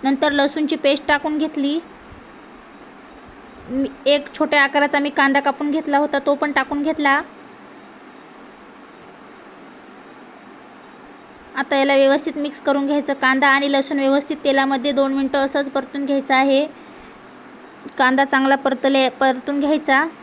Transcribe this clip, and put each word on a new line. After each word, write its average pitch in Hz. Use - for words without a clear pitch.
नंतर 277
लसूणची 285
पेस्ट 285
टाकून 302
घेतली. 302
मी 262
एक 285
छोट्या 294
आकाराचा 285
मी 285
कांदा 277
कापून 285
घेतला 294
होता, 294
तो 285
पण 294
टाकून 285
घेतला. 294
आता 262
याला 277
व्यवस्थित 277
मिक्स 294
करून 277
घ्यायचं. 285
कांदा 269
आणि 277
लसूण 277
व्यवस्थित 277
तेलामध्ये 269
दोन 269
मिनटं 277
असंच 277
परतून 277
घ्यायचं 269
आहे. 277
कांदा 262
चांगला 269
परतले-, 269
परतून 269
घ्यायचा. 294